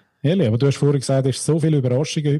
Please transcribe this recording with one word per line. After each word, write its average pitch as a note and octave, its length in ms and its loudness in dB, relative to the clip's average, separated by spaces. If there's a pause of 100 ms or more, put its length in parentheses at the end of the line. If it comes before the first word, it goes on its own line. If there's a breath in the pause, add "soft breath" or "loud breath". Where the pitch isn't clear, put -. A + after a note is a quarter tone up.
(240 soft breath)
Ehrlich, D#3+ 240 2
aber A2+ 100 0
du C3+ 80 0
hast C#3 120 0
vorhin C#3+ 220 2
gesagt, C3+ 280 0
es B2 100 0
ist - 80 -10
so D#3+ 140 0
viele D#3 180 2
Überraschungen C#3 560 -2
heute D3+ 60 -2